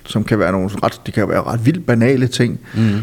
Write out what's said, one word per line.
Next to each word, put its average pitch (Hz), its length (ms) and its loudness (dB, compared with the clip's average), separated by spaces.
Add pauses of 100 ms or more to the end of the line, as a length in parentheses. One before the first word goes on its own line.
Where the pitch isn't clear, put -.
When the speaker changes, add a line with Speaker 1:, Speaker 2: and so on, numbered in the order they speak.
Speaker 1:
som 107 180 -2
kan - 140 0
være 180 140 2
nogle 104 180 -2 (140)
ret, - 220 -2
det - 80 -8
kan 101 140 0
være 87 140 0
ret 117 240 -2
vildt 170 200 0
banale 123 400 2
ting, 120 320 0 (160)
Speaker 2:
Mhm. 110 100 2 (180)